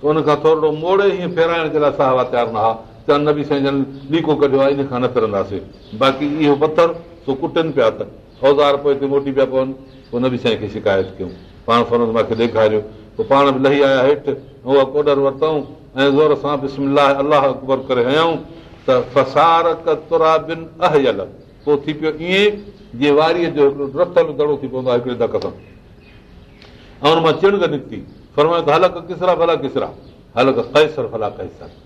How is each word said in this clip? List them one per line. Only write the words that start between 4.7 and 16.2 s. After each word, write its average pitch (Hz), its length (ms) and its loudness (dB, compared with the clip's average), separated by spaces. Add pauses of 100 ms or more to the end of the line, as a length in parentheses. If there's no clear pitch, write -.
ان 139 160 -4
کان 123 120 -4
نه 127 60 0
ڦرنداسين. 104 520 -2 (380)
باقي 143 480 -2
اهو 143 140 4
پٿر 156 280 2 (380)
سو 135 100 -2
ڪٽن 160 360 -4
پيا 127 180 2
ته 107 140 -8 (360)
اوزار 143 340 4
پوءِ 139 200 0
هتي 139 120 -4
موٽي 139 260 -2
پيا 135 140 2
پون. 131 280 -4 (360)
پوءِ 120 120 -4
نبي 127 160 0
سائين 113 220 -2
کي 104 140 -8
شڪايت 98 440 -2
ڪيون، 92 120 -8 (360)
پاڻ 117 240 2
فرمايو، 120 220 0
"مون 113 160 0
کي 117 80 -2
ڏيکاريو." 110 440 2 (360)
پوءِ - 120 -4
پاڻ 139 240 4
به 131 180 2
لهي 143 140 2
آيا 135 200 2
هيٺ، 143 260 0 (360)
اها 135 180 4
ڪوڏر 143 340 0
ورتائون ۽ 139 460 0 (480)
زور 147 300 4